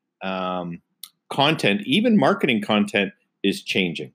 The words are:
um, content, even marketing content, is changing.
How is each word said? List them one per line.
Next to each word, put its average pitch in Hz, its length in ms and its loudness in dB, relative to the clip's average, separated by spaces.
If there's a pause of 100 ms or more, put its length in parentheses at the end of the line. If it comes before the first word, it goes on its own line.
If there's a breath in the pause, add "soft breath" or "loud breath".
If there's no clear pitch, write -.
(220)
um, 92 600 -6 (480)
content, 143 560 2
even 214 320 4
marketing 143 420 2
content, 104 540 0 (280)
is 98 200 0
changing. 78 520 -4